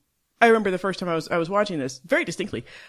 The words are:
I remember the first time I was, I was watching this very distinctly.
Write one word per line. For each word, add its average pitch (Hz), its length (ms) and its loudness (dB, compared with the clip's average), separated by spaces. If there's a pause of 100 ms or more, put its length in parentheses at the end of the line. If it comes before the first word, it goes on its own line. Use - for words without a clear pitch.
(380)
I 233 100 8
remember 220 220 4
the 185 80 0
first 190 220 -4
time 180 80 -4
I 165 60 0
was, 160 140 -4
I 180 100 -2
was 165 100 -2
watching 196 300 -2
this 135 220 -6
very 320 260 0
distinctly. 175 400 -8 (220)